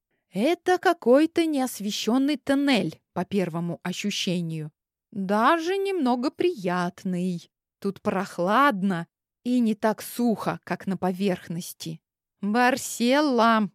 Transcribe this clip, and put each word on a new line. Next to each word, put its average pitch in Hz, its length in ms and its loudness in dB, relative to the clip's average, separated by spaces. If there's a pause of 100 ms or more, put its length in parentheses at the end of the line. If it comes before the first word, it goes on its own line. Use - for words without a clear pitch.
(340)
Это 349 440 2
какой-то 320 680 4
неосвещённый 262 920 -2
тоннель, 277 600 0 (140)
по 180 120 -4
первому 170 580 -2
ощущению. 170 880 -4 (400)
Даже 262 640 0
немного 302 540 0
приятный. 180 1160 -2 (300)
Тут 196 220 -6
прохладно 196 1080 0 (360)
и 247 160 0
не 220 160 2
так 214 260 -2
сухо, 202 640 -2
как - 220 -6
на 190 100 -4
поверхности. 180 1040 -4 (400)
«Барселла, 240 1300 2